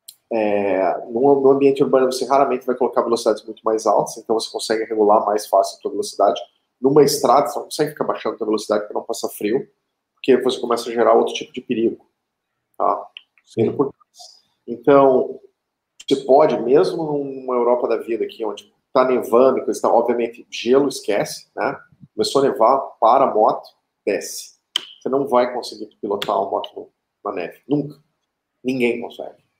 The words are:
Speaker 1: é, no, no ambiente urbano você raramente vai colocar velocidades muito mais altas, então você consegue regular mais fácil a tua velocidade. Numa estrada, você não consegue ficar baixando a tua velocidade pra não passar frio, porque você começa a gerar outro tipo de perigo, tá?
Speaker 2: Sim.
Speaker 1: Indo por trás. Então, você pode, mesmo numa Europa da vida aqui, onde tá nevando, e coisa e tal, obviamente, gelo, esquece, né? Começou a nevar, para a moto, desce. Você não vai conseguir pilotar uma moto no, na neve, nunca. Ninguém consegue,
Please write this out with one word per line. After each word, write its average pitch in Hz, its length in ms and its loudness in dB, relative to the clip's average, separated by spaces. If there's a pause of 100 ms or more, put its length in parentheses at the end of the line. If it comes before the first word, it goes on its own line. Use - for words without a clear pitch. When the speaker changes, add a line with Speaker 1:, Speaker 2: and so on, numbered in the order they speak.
(300)
Speaker 1:
é, 101 680 0 (100)
no, 135 340 2
no 135 100 6
ambiente 139 320 4
urbano 131 280 4
você 127 140 -6
raramente 127 400 0
vai 127 120 -2
colocar 120 260 0
velocidades 113 420 -2
muito 110 200 -16
mais 110 220 -2
altas, - 320 0
então 110 200 -2
você - 120 -6
consegue 110 340 -4
regular 107 420 2
mais 104 200 -2
fácil - 320 0
a - 40 -20
tua 101 80 -6
velocidade. 101 500 -2 (400)
Numa 143 220 4
estrada, 139 460 2
você - 100 -8
não - 80 -10
consegue 151 240 -4
ficar - 140 -8
baixando - 320 -6
a - 20 -20
tua 110 80 -6
velocidade 107 380 -2
pra - 100 -14
não 110 80 -6
passar - 280 -8
frio, 104 380 -4 (460)
porque 131 220 2
você 123 240 -2
começa 117 280 -4
a 117 40 -8
gerar 113 220 4
outro 117 200 2
tipo - 180 -12
de - 80 -12
perigo, - 460 -4 (720)
tá? 95 280 -2 (380)
Speaker 2:
Sim. - 180 -4
Speaker 1:
Indo 101 140 -2
por 135 160 -2
trás. - 500 -20 (240)
Então, 135 720 2 (680)
você 143 160 2
pode, 120 360 4
mesmo 160 440 2
numa 135 500 -6
Europa 120 340 0
da 113 100 0
vida 107 260 -6
aqui, 110 200 -10
onde - 280 -10 (200)
tá 127 120 4
nevando, 127 540 4
e - 60 -6
coisa 104 140 -4
e - 40 -6
tal, 101 120 2
obviamente, 117 560 -2
gelo, 135 380 0
esquece, - 640 -6
né? 110 240 -4 (360)
Começou 107 280 0
a - 20 2
nevar, 120 340 4 (200)
para 120 260 4
a 123 100 0
moto, 220 340 0 (360)
desce. - 480 -8 (480)
Você - 100 -10
não 135 180 0
vai 123 240 2
conseguir 110 340 -12 (140)
pilotar 101 400 -4
uma 98 100 -4
moto 98 240 -6
no, 98 140 -18 (360)
na 101 120 -6
neve, 85 220 -10 (100)
nunca. 147 280 -4 (640)
Ninguém 123 380 -4
consegue, - 420 -16 (180)